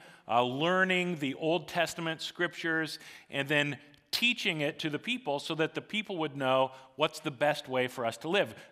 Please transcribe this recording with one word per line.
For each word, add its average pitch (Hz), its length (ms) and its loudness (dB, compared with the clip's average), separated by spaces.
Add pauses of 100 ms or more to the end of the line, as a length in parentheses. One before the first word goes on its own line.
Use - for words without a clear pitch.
(280)
uh, 117 160 6
learning 180 760 2
the 139 180 -2
Old 160 340 0
Testament 165 520 -2
scriptures, 160 760 -2 (300)
and 139 180 -2
then 147 300 2 (320)
teaching 220 520 0
it 156 180 -2
to 160 100 -2
the 147 80 -2
people 220 400 -4
so 151 160 -6
that 156 220 0
the 147 60 -4
people 208 360 -4
would 151 180 -2
know 131 360 4 (240)
what's 156 240 0
the 156 100 -6
best 147 380 0
way 127 200 2
for 123 180 -4
us 113 100 -2
to - 140 -8
live. 165 260 2 (160)